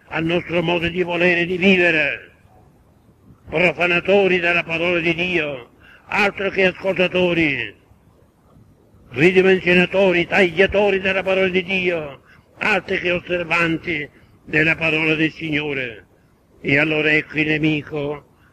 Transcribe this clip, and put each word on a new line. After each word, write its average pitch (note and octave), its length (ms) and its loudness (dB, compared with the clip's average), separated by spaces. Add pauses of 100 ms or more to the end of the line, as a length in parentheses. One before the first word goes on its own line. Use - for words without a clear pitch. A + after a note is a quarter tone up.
al D#3+ 160 -4
nostro E3+ 400 -2
modo E3+ 240 -2
di F3 160 -2
volere E3+ 380 0
e F3 40 -2
di F#3 120 -4
vivere? D#3+ 720 2 (1200)
Profanatori F3 920 2
della E3+ 240 0
parola E3 360 -2
di E3 140 0
Dio, D#3+ 580 -4 (360)
altro G3 420 -2
che F#3+ 160 2
ascoltatori, F3 1120 0 (1300)
ridimensionatori, F3+ 1160 4
tagliatori F#3+ 720 2
della F#3+ 220 -2
parola F#3+ 280 0
di F3+ 140 0
Dio, F3 580 -4 (360)
altro F#3+ 380 -2
che E3+ 160 -4
osservanti E3 960 -4 (360)
della D#3 300 0
parola D#3+ 400 0
del D#3 160 0
Signore. C#3+ 760 -6 (560)
E C#3 160 2
allora D3+ 340 0
ecco D3+ 260 -2
il D3+ 100 -2
nemico D3+ 840 -4 (200)